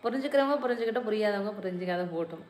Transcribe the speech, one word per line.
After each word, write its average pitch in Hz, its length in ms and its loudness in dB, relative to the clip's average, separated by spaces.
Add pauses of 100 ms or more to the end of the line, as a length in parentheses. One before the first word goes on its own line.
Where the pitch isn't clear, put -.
புரிஞ்சுக்கிறவங்க 277 600 4
புரிஞ்சுக்கிட்டும், 233 460 0
புரியாதவங்க 208 500 0
புரிஞ்சுக்காத 180 460 -2 (100)
போகட்டும். 165 360 -6